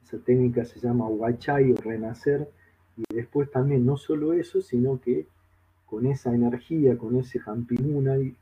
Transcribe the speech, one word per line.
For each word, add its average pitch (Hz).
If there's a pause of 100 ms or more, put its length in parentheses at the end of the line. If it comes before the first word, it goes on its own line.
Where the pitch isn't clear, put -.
Esa -
técnica 120
se 110
llama 120
huachay 120
o 113
renacer, 117 (480)
y -
después 139
también 131
no 139
solo 151
eso, 175
sino 127
que - (580)
con 110
esa 135
energía, 120
con 117
ese 127
Hampi 120
Munay 135